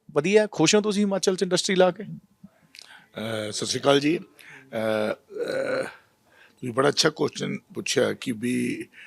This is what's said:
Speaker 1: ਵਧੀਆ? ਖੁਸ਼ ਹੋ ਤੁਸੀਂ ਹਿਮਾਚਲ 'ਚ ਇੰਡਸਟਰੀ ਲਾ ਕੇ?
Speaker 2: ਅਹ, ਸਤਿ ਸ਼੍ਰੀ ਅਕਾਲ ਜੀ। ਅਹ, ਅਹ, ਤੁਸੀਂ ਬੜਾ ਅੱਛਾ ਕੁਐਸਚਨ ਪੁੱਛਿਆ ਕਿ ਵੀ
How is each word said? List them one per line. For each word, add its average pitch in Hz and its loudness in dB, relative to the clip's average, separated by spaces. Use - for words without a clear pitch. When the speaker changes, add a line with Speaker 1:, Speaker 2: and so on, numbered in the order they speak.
Speaker 1:
ਵਧੀਆ? 196 4
ਖੁਸ਼ - 4
ਹੋ 208 6
ਤੁਸੀਂ 208 0
ਹਿਮਾਚਲ 196 0
'ਚ 180 -2
ਇੰਡਸਟਰੀ 180 0
ਲਾ 180 6
ਕੇ? 202 -14
Speaker 2:
ਅਹ, - -12
ਸਤਿ 107 -6
ਸ਼੍ਰੀ 120 -4
ਅਕਾਲ 139 6
ਜੀ। 147 2
ਅਹ, - -4
ਅਹ, - -6
ਤੁਸੀਂ 127 -6
ਬੜਾ 135 2
ਅੱਛਾ 156 2
ਕੁਐਸਚਨ 143 -4
ਪੁੱਛਿਆ 110 -2
ਕਿ 127 -6
ਵੀ 120 -4